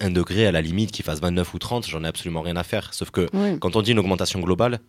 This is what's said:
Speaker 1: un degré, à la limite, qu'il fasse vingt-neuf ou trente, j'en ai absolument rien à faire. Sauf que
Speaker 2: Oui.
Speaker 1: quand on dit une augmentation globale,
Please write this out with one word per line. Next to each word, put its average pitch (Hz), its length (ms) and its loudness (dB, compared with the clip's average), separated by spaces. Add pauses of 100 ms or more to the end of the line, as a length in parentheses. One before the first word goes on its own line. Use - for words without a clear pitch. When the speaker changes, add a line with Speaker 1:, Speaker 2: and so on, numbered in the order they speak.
Speaker 1:
un 98 100 0
degré, 90 340 4
à 101 60 6
la 82 100 4
limite, 92 300 0
qu'il - 140 -8
fasse 76 160 -4
vingt-neuf 87 340 0
ou 87 60 -8
trente, 120 280 -4
j'en 80 140 -6
ai 82 60 -2
absolument 82 340 -6
rien 85 140 -4
à 85 80 -2
faire. - 300 -4
Sauf - 180 -6
que 90 200 2
Speaker 2:
Oui. 196 280 0
Speaker 1:
quand 92 160 -2
on 110 60 6
dit 110 100 2
une 110 80 4
augmentation 92 400 0
globale, 101 480 2